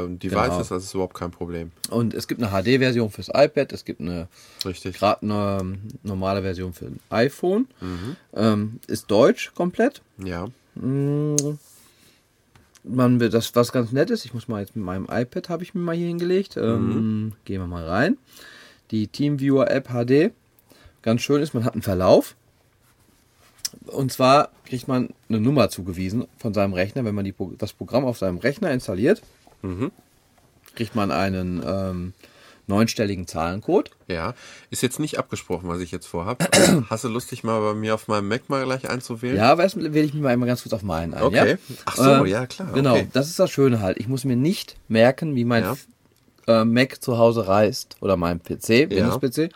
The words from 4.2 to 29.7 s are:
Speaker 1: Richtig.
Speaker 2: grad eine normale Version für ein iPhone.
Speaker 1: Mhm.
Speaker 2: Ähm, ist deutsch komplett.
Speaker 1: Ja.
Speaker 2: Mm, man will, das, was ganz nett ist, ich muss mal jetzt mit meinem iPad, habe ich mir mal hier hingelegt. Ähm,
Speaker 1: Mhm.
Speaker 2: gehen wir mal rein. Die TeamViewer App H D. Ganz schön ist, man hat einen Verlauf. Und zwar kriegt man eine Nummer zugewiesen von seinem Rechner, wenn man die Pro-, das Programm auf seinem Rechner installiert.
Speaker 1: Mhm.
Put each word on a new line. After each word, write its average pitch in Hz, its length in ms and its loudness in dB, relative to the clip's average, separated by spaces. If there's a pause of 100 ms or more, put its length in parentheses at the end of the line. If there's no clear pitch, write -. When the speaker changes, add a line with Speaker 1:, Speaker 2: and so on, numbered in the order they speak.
Speaker 1:
Richtig. 95 320 -8
Speaker 2:
grad - 260 2
eine 98 560 -2 (260)
normale 95 380 -2
Version 92 300 -6
für - 140 -14
ein - 140 -14 (100)
iPhone. 175 560 0 (140)
Speaker 1:
Mhm. 92 360 -8 (180)
Speaker 2:
Ähm, 107 520 0
ist - 240 -8
deutsch 127 440 2
komplett. 180 460 -2 (240)
Speaker 1:
Ja. 90 220 -6 (300)
Speaker 2:
Mm, 143 580 -2 (1500)
man 123 380 2
will, 117 80 4
das, 113 260 0
was 120 180 4
ganz 117 200 0
nett 151 180 2
ist, 110 140 -2
ich 117 100 -16
muss 117 140 -10
mal 104 120 -4
jetzt 101 140 -10
mit 110 100 -6
meinem 92 260 -6
iPad, 123 380 -4
habe 170 140 -6
ich - 120 -14
mir 180 80 -4
mal 170 120 -2
hier 170 120 -4
hingelegt. 175 500 -2
Ähm, 110 720 0
Speaker 1:
Mhm. 107 60 -8 (120)
Speaker 2:
gehen 95 160 -6
wir 92 60 -6
mal 87 180 -8
rein. 117 320 0 (760)
Die 107 180 -2
TeamViewer 139 640 2
App 135 200 -2
H 123 140 -2
D. 143 260 4 (720)
Ganz 113 200 2
schön 143 200 2
ist, 147 120 -6
man 113 100 0
hat 127 100 -2
einen 113 80 -4
Verlauf. 104 540 4 (1500)
Und 135 260 -2
zwar 135 380 4 (140)
kriegt - 240 -8
man 127 220 0 (180)
eine 113 120 0
Nummer 120 280 4
zugewiesen 92 580 -6 (120)
von 110 160 -6
seinem 98 180 2
Rechner, 101 320 -2
wenn 104 100 -2
man 101 100 -4
die 98 80 -6
Pro-, 95 240 -8
das - 160 -8
Programm 113 320 -2
auf 120 140 -2
seinem 87 200 -2
Rechner 147 340 -2
installiert. 127 500 0 (400)
Speaker 1:
Mhm. 98 280 -6 (840)